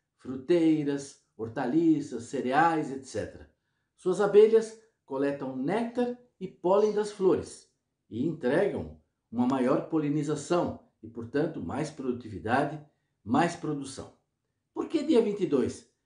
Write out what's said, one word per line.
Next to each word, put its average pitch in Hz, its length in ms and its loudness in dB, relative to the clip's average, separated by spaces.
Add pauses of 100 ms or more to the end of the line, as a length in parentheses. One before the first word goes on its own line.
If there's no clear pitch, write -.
(200)
fruteiras, 143 1040 0 (120)
hortaliças, 143 880 0
cereais, 139 680 0
et 135 140 -10
cetera. - 440 -10 (460)
Suas 180 260 0
abelhas 220 580 6 (260)
coletam 135 520 -4
néctar 233 600 -2 (220)
e 185 80 -8
pólen 208 460 2
das 208 180 -2
flores - 580 0 (400)
e 117 160 -4
entregam 135 720 0 (320)
uma 120 160 0
maior 135 440 0
polinização 147 920 -2 (240)
e, 107 60 -16
portanto, 143 520 -4
mais 120 300 -6
produtividade, 120 880 -4 (400)
mais 160 360 0
produção. 139 600 -10 (560)
Por - 140 -6
que 294 160 -2
dia 254 180 6
vinte 208 200 -2
e 180 40 2
dois? 127 460 -2 (140)